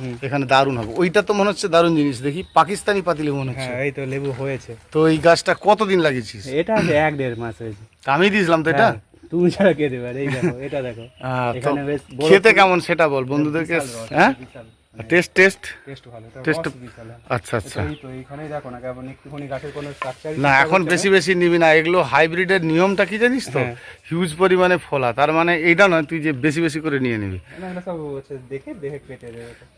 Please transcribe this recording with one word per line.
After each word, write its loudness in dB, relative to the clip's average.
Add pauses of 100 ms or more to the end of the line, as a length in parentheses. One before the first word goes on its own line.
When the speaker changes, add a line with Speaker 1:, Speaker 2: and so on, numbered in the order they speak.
Speaker 1:
হুম। -10
Speaker 2:
এখানে -4
দারুণ 4
হবে। -6
ওইটা 2
তো -2
মনে 2
হচ্ছে -4
দারুণ 4
জিনিস। -2
দেখি, -6 (100)
পাকিস্তানি 2
পাতি -2
লেবু -2
মনে -4
হচ্ছে। -8
Speaker 1:
হ্যাঁ, -6
এই -4
তো -8
লেবু -6
হয়েছে। -8 (160)
Speaker 2:
তো 4
এই 4
গাছটা 4
কতদিন 2
লাগিয়েছিস? -2
Speaker 1:
এটা -2
আজ 0
এক 0
দেড় -4
মাস -8
হয়েছে। -10
Speaker 2:
আমি 2
দিয়েছিলাম 2
তো -2
এটা? 0
Speaker 1:
হ্যাঁ, -2
তুমি 0
ছাড়া 2
কে -2
দেবে? -8
আর -10
এই -6
দেখো, -4
এটা -8
দেখো। -10
Speaker 2:
আহ, -6
তো -10
Speaker 1:
এখানে -4
বেশ -4 (160)
বড় 0
Speaker 2:
খেতে 6
Speaker 1:
ফুল। 4
Speaker 2:
কেমন 4
সেটা 0
বল -2
Speaker 1:
এটা -6
Speaker 2:
বন্ধুদেরকে, -2
Speaker 1:
বিশাল -4
রস, -14
Speaker 2:
হ্যাঁ? 4
Speaker 1:
বিশাল। -20 (440)
Speaker 2:
টেস্ট, 2
টেস্ট? 6 (280)
Speaker 1:
টেস্ট -18
ভালো, -20
এটা -18
Speaker 2:
টেস্ট 0
Speaker 1:
রস -6
বিশাল, -20
হ্যাঁ। -20 (100)
Speaker 2:
আচ্ছা, -4
আচ্ছা। -6
Speaker 1:
এটা -4
এই -10
তো -16
এইখানেই -14
দেখো -10
না, -14
কেমন -12
একটুখানি -14
গাছের -10
কোনো -10
স্ট্রাকচার -10
Speaker 2:
না, 4
এখন 4
Speaker 1:
হচ্ছে 0
Speaker 2:
বেশি 2
Speaker 1:
না। 6
Speaker 2:
বেশি 4
নিবি 4
না। 6
এগুলো 4
হাইব্রিডের 2
নিয়মটা 2
কি -4
জানিস 0
তো? -2
Speaker 1:
হ্যাঁ। -4 (360)
Speaker 2:
হিউজ -2
পরিমাণে 4 (120)
ফলা, 0
তার 2
মানে 2
এইটা 4
নয় 2
তুই -6
যে -2
বেশি -2
বেশি -2
করে -2
নিয়ে -2
নিবি। -6 (220)
Speaker 1:
না, -10
এগুলো -10
সব -8
হচ্ছে -12 (100)
দেখে, -12
দেখে -12 (100)
কেটে -18
দেবে -16
তো। -20 (120)